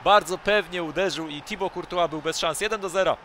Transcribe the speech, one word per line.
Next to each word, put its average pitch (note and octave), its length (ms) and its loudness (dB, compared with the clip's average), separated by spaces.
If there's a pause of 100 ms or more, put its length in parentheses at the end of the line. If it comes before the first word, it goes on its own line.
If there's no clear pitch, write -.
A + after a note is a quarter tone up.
bardzo F#3+ 340 4
pewnie F3+ 460 0
uderzył D#3+ 440 -2
i D3 140 -10
Thibaut F#3+ 320 -6
Courtois F3 360 -2
był D3+ 120 -6
bez D#3 180 -4
szans. E3 220 -2
Jeden G#3+ 200 -2
do F#3+ 80 -4
zera. E3+ 360 2